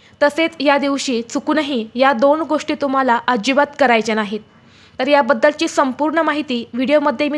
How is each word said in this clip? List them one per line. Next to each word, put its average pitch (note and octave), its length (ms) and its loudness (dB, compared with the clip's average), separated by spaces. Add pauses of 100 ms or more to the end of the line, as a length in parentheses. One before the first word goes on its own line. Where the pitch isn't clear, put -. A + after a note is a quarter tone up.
(220)
तसेच D#4+ 380 0
या C#4+ 180 2
दिवशी C#4 460 -2
चुकूनही C#4+ 640 -4 (100)
या C4 180 2
दोन C#4 280 2
गोष्टी D4+ 400 -4
तुम्हाला C4 460 0
अजिबात B3+ 520 0
करायच्या A3+ 360 2
नाहीत. G#3+ 240 -4 (600)
तर C4 80 -2
याबद्दलची C#4+ 600 2
संपूर्ण D4 520 -2
माहिती D4 440 -2 (100)
व्हिडिओमध्ये C#4+ 560 0
मी D4 80 -4